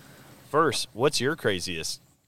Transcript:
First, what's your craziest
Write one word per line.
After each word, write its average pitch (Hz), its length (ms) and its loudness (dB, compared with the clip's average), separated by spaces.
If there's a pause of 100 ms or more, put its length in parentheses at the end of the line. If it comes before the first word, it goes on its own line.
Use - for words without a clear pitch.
(500)
First, 147 420 2
what's 123 280 2
your 143 160 0
craziest 87 640 -4 (280)